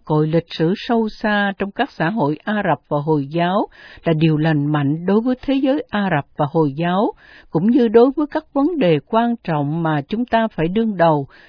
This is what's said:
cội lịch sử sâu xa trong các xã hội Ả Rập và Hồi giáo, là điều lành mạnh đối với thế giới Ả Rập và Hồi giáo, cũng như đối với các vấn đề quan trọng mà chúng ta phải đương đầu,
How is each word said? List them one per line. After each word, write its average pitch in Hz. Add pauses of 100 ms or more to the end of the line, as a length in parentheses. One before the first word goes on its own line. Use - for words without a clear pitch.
cội 151
lịch 160
sử 170
sâu 226
xa 208
trong 208
các 254
xã 160
hội 156
Ả 208
Rập 151 (100)
và 151
Hồi 151
giáo, 175 (360)
là 165
điều 156
lành 151
mạnh 147
đối 202
với 254
thế 277
giới 269
Ả 202
Rập 143 (120)
và 151
Hồi 156
giáo, 180 (380)
cũng 180
như 240
đối 233
với 302
các 311 (100)
vấn 294
đề 170
quan 233
trọng 151
mà 156
chúng 220
ta 226
phải 165
đương 214
đầu, 156 (220)